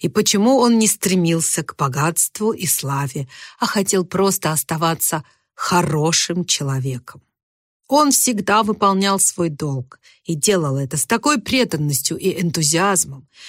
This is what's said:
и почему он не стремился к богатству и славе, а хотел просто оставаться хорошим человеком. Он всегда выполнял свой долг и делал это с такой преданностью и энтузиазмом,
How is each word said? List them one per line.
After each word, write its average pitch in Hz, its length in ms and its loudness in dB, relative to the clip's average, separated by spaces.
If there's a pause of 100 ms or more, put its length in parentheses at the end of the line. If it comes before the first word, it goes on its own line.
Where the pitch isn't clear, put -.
и 175 80 0
почему 214 500 2
он 233 200 4
не 220 100 4
стремился 170 760 0
к - 140 -12
богатству 151 760 -2
и - 140 -6
славе, 139 640 -4 (300)
а 240 80 -2
хотел 196 380 0
просто 185 480 0
оставаться 160 720 -2 (300)
хорошим 165 920 0
человеком. 135 800 -4 (640)
Он 294 220 4
всегда 214 520 2
выполнял 196 580 2
свой 170 300 0
долг 139 500 -8 (240)
и 170 100 -6
делал 156 420 0
это 139 200 -4
с - 80 -2
такой 233 360 0
преданностью 160 760 -2
и - 240 -2
энтузиазмом, 165 880 0 (200)